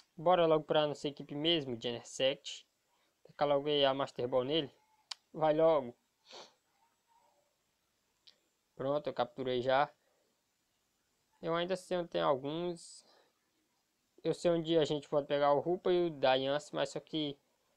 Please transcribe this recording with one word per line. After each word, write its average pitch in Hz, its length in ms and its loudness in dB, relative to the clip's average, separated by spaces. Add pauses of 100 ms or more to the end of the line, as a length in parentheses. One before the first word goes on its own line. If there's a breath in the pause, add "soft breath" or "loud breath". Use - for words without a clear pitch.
(160)
Bora 170 300 4
logo 151 160 4
pra 151 240 2
nossa 147 220 -6
equipe 143 260 -10
mesmo, 147 460 -2
Genesect. 127 840 -4 (600)
Taca - 200 -4
logo 143 220 2
aí 147 180 2
a 135 80 6
Master 135 360 -4
Ball 127 160 0
nele. 147 280 -2 (600)
Vai 156 220 2
logo. 156 420 2 (2750 loud breath)
Pronto, 143 320 -4
eu 127 60 -4
capturei 127 480 -2
já. 131 280 2 (1500)
Eu 165 140 -2
ainda 175 180 -4
sei 180 220 -6
onde 170 120 -6
tem 170 120 -4
alguns. 160 840 -4 (1160 soft breath)
Eu 160 120 0
sei - 160 0
onde 165 260 0
a 156 80 4
gente 147 240 -4
pode 143 180 0
pegar 143 280 2
o 139 60 4
Rupa 185 300 -2
e 175 180 2
o - 20 -4
Diancie, 135 640 0
mas 147 160 -2
só - 100 -10
que 151 380 -6 (380)